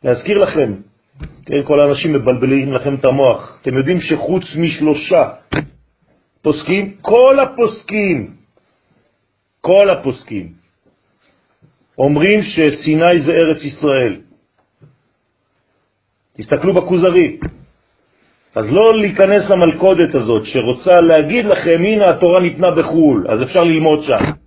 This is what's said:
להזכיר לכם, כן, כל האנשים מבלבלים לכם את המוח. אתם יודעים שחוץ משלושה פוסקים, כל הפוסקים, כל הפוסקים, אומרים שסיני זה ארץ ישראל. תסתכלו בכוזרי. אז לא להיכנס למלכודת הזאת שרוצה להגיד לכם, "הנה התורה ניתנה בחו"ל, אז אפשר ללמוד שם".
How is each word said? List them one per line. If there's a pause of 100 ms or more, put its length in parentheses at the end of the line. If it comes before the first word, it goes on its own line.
להזכיר
לכם, (720)
כן,
כל
האנשים
מבלבלים
לכם
את
המוח.
אתם
יודעים
שחוץ (140)
משלושה (1120)
פוסקים,
כל
הפוסקים, (1300)
כל
הפוסקים, (1500)
אומרים
שסיני
זה
ארץ
ישראל. (2000)
תסתכלו
בכוזרי. (1160)
אז
לא
להיכנס
למלכודת
הזאת
שרוצה
להגיד
לכם,
"הנה
התורה
ניתנה
בחו"ל,
אז
אפשר
ללמוד
שם". (160)